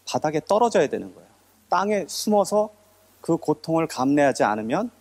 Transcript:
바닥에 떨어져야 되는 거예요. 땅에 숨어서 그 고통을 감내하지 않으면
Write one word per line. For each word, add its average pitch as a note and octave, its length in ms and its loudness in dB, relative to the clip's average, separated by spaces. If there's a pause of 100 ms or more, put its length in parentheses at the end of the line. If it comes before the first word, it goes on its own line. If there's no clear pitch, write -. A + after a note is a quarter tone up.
바닥에 D3+ 400 -4
떨어져야 G#3+ 400 2
되는 F#2+ 260 -8
거예요. - 160 -20 (400)
땅에 G3 380 0
숨어서 G#3 640 0 (540)
그 E3 140 0
고통을 D#3+ 480 -2
감내하지 C#3 580 2
않으면 A2+ 460 -2 (100)